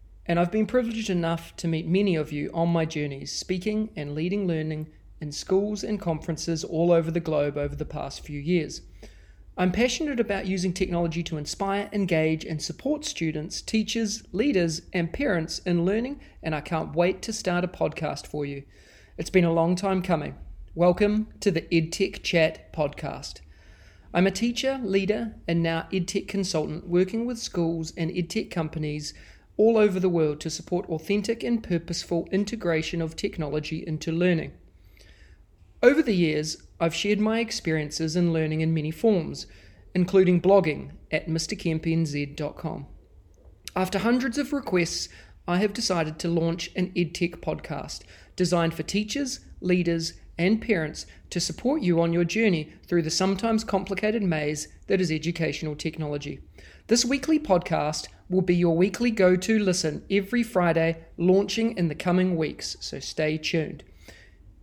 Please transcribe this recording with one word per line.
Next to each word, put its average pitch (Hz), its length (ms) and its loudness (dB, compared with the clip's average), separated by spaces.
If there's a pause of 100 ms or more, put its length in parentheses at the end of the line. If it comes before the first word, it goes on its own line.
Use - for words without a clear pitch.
(260)
and 170 120 2
I've 170 140 2
been 214 140 2
privileged 226 440 -2
enough 165 460 -2
to - 140 -4
meet 165 180 -2
many 185 300 2
of 151 120 -2
you 147 240 -4
on 170 140 2
my 165 160 2
journeys, 143 480 -6
speaking 214 640 -4
and 147 180 -6
leading 180 340 -2
learning 156 440 -4 (300)
in 151 100 -8
schools 196 500 0
and 214 160 -4
conferences 165 680 -4
all 170 260 2
over 165 180 4
the 170 120 0
globe 147 340 0
over 143 220 -4
the 147 80 -6
past 139 340 -8
few 147 220 -10
years. 156 400 0 (760)
I'm 185 140 2
passionate 247 480 0
about 202 260 -2
using 185 280 -2
technology 175 500 -2
to 160 140 -6
inspire, 196 560 -4
engage, 160 500 2
and 156 180 -6
support 294 440 -4
students, 156 560 -4
teachers, 220 640 -2 (100)
leaders, 180 480 2 (100)
and 170 220 -2
parents 185 460 -2
in 175 260 2
learning, 233 340 0 (240)
and 156 100 -2
I 151 60 -2
can't 156 380 -4
wait 185 240 2
to 226 100 -8
start 175 320 -2
a 175 60 -2
podcast 156 580 -4
for 151 180 -6
you. 139 180 -8 (540)
It's 175 120 -6
been 185 140 6
a 165 100 4
long 165 220 4
time 190 260 0
coming. 151 340 -2 (380)
Welcome 208 540 4 (140)
to 202 100 2
the 165 120 0
EdTech 165 600 0
Chat - 500 0
podcast. 143 680 -6 (760)
I'm 180 100 6
a 190 60 4
teacher, 240 500 -2
leader, 208 540 0 (120)
and 170 140 2
now 165 300 2
EdTech 185 360 -2
consultant 156 600 -2
working 185 400 2
with 247 100 -4
schools 165 580 -2
and 165 140 -2
EdTech 180 400 -4
companies 151 640 -4 (440)
all 220 200 6
over 202 220 4
the 185 100 4
world 156 300 2
to 165 100 -6
support - 400 -4
authentic 202 540 0
and 240 180 0
purposeful 170 720 -2
integration 180 680 0
of 160 160 -4
technology 156 720 -4
into 156 260 -4
learning. 165 420 2 (1300)
Over 285 180 8
the 233 140 2
years, 156 480 0 (160)
I've 165 160 0
shared 208 240 0
my 220 220 2
experiences 160 720 -2
in 175 180 4
learning 160 280 0
in 160 120 2
many 156 180 0
forms, 160 540 0 (480)
including 180 480 6
blogging 160 520 4 (180)
at - 160 -2
mister 160 280 -2
kemp 160 300 -2
N 165 220 2
Z 143 200 -4
dot 147 300 -8
com. 143 300 -8 (880)
After 185 240 0
hundreds 247 400 2
of 285 140 -2
requests, 180 560 -2 (380)
I 175 100 2
have 202 160 2
decided 170 460 -2
to 175 80 -4
launch 170 480 0
an 180 180 0
EdTech 170 480 -2
podcast - 600 -8 (340)
designed 170 360 2
for 160 100 -6
teachers, 214 580 -4 (180)
leaders, 170 540 0 (240)
and 202 240 2
parents 165 440 -2 (240)
to 180 100 -4
support 269 420 -2
you 175 180 4
on 170 140 2
your 175 100 4
journey 175 480 0 (160)
through 175 140 2
the 156 80 0
sometimes 196 540 0
complicated 208 600 -2
maze 151 440 -2 (200)
that 196 140 2
is 165 100 2
educational 156 640 -2
technology. 147 640 -6 (480)
This 240 160 4
weekly 277 360 0
podcast 160 680 0 (220)
will 185 120 4
be 185 140 2
your 170 200 4
weekly 196 360 2
go-to 190 480 4
listen 175 500 0
every 196 320 2
Friday, 165 640 2 (140)
launching 196 600 2
in 175 100 2
the 147 80 -2
coming 180 420 2
weeks, 147 420 -4
so - 200 -8
stay 156 380 -2
tuned. 156 460 -2 (800)